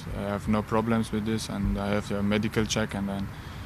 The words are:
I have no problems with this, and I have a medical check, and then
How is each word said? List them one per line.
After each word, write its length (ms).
I 40
have 200
no 100
problems 500
with 140
this, 240
and 280
I 180
have 240
a 20
medical 440
check, 300
and 120
then 140